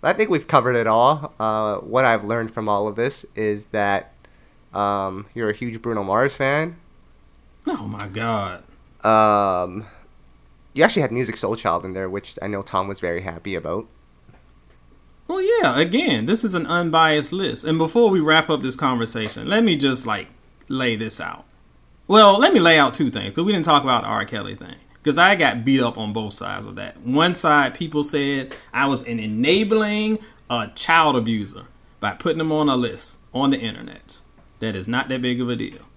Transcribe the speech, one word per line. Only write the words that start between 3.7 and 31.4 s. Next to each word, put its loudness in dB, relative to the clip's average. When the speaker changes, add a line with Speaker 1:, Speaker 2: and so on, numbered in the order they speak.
Speaker 1:
um, -2
you're -2
a -2
huge -8
Bruno -4
Mars 0
fan. -2
Speaker 2:
Oh, -6
my -8
God. -6
Speaker 1:
Um, 2
you 6
actually 4
had 0
Musiq -4
Soulchild -2
in -8
there, -6
which -10
I -6
know -4
Tom -2
was -10
very -4
happy -10
about. -6
Speaker 2:
Well, -4
yeah, 2
again, 0
this 0
is -2
an -2
unbiased 2
list. -4
And 0
before 4
we 4
wrap 4
up 2
this -4
conversation, -4
let 2
me 2
just, 0
like, -4
lay -2
this -6
out. -10
Well, 8
let 4
me 6
lay 6
out 4
two -2
things, -6
'cause -2
we 0
didn't 0
talk 4
about 2
the -8
R. -2
Kelly -10
thing. -18
'Cause 0
I 6
got 0
beat 4
up -2
on -6
both -6
sides -10
of -14
that. -14
One 2
side, 2
people -4
said -4
I 0
was -2
an -6
enabling, 0
uh, -4
child 4
abuser -4